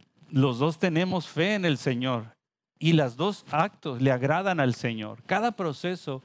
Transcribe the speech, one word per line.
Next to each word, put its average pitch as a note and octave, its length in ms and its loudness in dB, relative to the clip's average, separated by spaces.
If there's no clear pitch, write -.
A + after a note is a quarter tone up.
Los C3+ 260 2
dos D#3 220 0
tenemos F3+ 480 0
fe F#3+ 260 0
en G3 100 -2
el D3+ 140 2
Señor B2 600 -4
y E3 120 4
las C3+ 200 4
dos F#3 360 -4
actos D3+ 500 -2
le C3 100 4
agradan D#3+ 480 0
al C3 160 4
Señor. A2 520 -8
Cada A3 260 0
proceso E3+ 720 -6